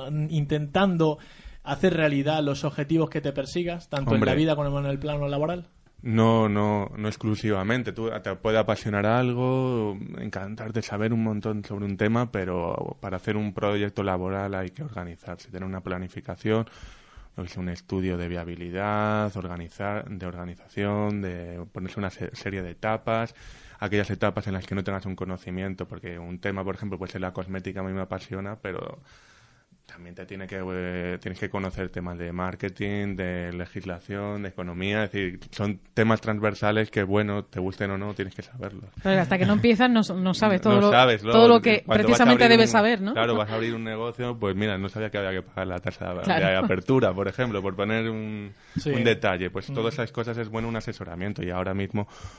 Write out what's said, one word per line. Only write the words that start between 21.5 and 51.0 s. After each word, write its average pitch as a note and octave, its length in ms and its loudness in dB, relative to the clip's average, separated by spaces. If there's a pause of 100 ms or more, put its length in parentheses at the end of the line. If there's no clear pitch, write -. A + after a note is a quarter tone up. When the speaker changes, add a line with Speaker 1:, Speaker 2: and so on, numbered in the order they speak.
Speaker 2:
ponerse F2+ 260 -8
una G2 120 -2
se-, - 260 -10
serie G2 260 -6
de F2 80 -8
etapas, A2+ 640 -2 (460)
aquellas G#2 300 0
etapas G2+ 360 -2
en G2 80 -4
las F#2 120 -6
que - 100 -6
no F#2+ 80 -2
tengas G2 220 -6
un F#2 100 -6
conocimiento, F#2 720 -8
porque F2 300 -12
un F2 200 -10
tema, G2 240 -4
por F#2 140 -6
ejemplo, F#2+ 220 -8
puede F2+ 140 -8
ser F#2 100 -8
la F#2 100 -4
cosmética, F#2+ 480 -8
a - 20 -6
mí F#2+ 100 -6
me F#2+ 100 -4
apasiona, F#2+ 600 -8
pero - 380 -8 (840)
también F2 300 -18
te F#2 100 -14
tiene F#2+ 220 -12
que, F#2+ 200 -6
eh, F2+ 540 -4
tienes F#2 160 -8
que G2+ 100 -6
conocer F#2+ 420 -6
temas F2+ 280 -8
de E2+ 140 -6
marketing, G2 840 -4
de F2+ 380 -4
legislación, G2+ 920 -8
de G2 60 -8
economía, F#2 560 -2
es F#2+ 80 -6
decir, F#2 260 -4 (140)
son G#2 260 -2 (160)
temas A2 260 4
transversales G#2+ 720 0
que, G#2 140 2
bueno, G2+ 400 0
te - 160 -8
gusten F#2+ 320 -2
o G2 40 -4
no, G2+ 160 -4
tienes F#2+ 220 -6
que - 80 -12
saberlos. G2 480 -12 (100)
Speaker 3:
Pero F#3+ 200 2
hasta F3+ 180 2
que F#3 80 4
no G3+ 60 6
empiezas A3+ 360 6
no, A#3 120 6 (160)
no F#3 180 2
sabes G3 260 4
todo G#3 140 6
Speaker 2:
No G3+ 60 8
Speaker 3:
lo, G#3 100 8
Speaker 2:
sabes, A#2+ 320 8
¿no? G#2+ 80 0
Speaker 3:
todo A#3 160 10
lo A#3 160 10
que G#3+ 220 4
Speaker 2:
Cuando - 20 -14
vas A3 120 6
a A#3 260 6
Speaker 3:
precisamente A#3+ 200 8
Speaker 2:
abrir A#3 140 10
Speaker 3:
debes A3+ 120 8
Speaker 2:
un, - 20 -2
Speaker 3:
saber, A3 280 6
¿no? G3 140 -2
Speaker 2:
claro, A#2 220 4
vas G#2 120 0
a A2 60 -4
abrir A2+ 220 0
un A2+ 80 -6
negocio, A#2 520 -4
pues G2 200 0
mira, G#2 200 2
no G2 120 -2
sabía G#2+ 220 -4
que G2+ 80 -4
había G2 120 0 (100)
que - 20 -6
pagar F#2+ 260 -6
la F2+ 100 -4
tasa F2+ 360 -6
de F2 80 -6
Speaker 3:
Claro. F#2+ 420 4
Speaker 2:
apertura, G2 500 4
por F#2+ 140 0
ejemplo, G#2+ 340 -2
por F#2+ 140 -4
poner A2 340 0
un, G#2+ 420 -8 (240)
Speaker 1:
Sí. - 140 -4
Speaker 2:
un A#2+ 140 2
detalle. F#2 460 2
Pues G2 200 -8
Speaker 1:
Mm. C#3 40 -6
Speaker 2:
todas A2+ 200 -2
esas A#2 160 -4
cosas A#2 260 -6
es A2+ 120 -6
bueno A2+ 180 -4
un A#2 100 -4
asesoramiento G2 680 -6